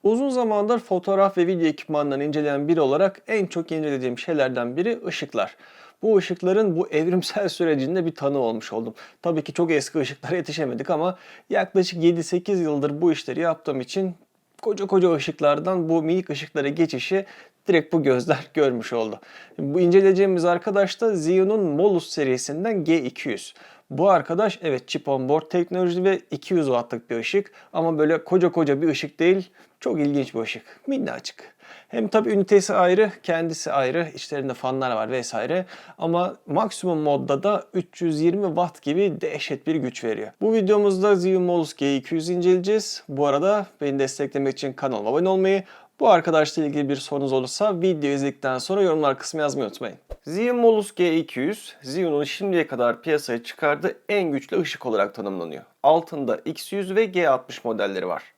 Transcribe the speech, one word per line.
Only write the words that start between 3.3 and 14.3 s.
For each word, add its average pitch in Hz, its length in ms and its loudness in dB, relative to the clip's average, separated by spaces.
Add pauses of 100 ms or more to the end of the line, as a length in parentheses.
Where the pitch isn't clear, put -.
çok 165 260 -6
incelediğim 139 460 -4
şeylerden 131 580 -2
biri 226 300 -2
ışıklar. 117 500 -4 (460)
Bu 214 140 4
ışıkların 185 600 2
bu 175 120 -2
evrimsel 180 600 0
<laughs> - 0 -
sürecinde 160 580 0
bir 165 80 -4
tanığı 139 240 -2
olmuş 113 340 -2
oldum. 110 220 -6 (280)
Tabii 160 200 -2
ki 151 100 -10
çok 170 180 0
eski 151 280 0
ışıklara 143 380 -4
yetişemedik 147 540 -6
ama 175 280 -2 (320)
yaklaşık 185 520 0
yedi 170 220 4
sekiz 180 360 -2
yıldır 147 400 -2
bu 170 120 4
işleri 139 280 -6
yaptığım 160 400 -2
için 185 340 -4 (480)